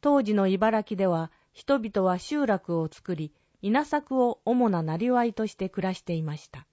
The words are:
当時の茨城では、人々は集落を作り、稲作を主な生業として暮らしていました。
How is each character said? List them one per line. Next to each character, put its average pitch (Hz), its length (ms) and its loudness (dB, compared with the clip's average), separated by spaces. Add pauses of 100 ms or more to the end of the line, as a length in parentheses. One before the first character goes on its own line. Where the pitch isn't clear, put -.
当 285 220 4
時 214 120 0
の 196 120 4
茨 208 400 2
城 214 100 -6
で 190 100 2
は、 165 240 0 (220)
人 - 300 0
々 202 240 0
は 185 120 2
集 294 280 -2
落 180 340 0
を 160 100 -2
作 - 240 -8
り、 156 180 -8 (280)
稲 233 240 0
作 285 380 -2
を 240 220 0
主 247 260 2
な 175 120 0
生 160 240 -2
業 240 260 2
と 220 140 -4
し - 80 -8
て 190 140 -6
暮 190 200 -4
ら 185 60 -2
し - 60 -16
て - 140 -6
い 165 80 -2
ま 151 140 -6
し - 140 -16
た。 135 220 -18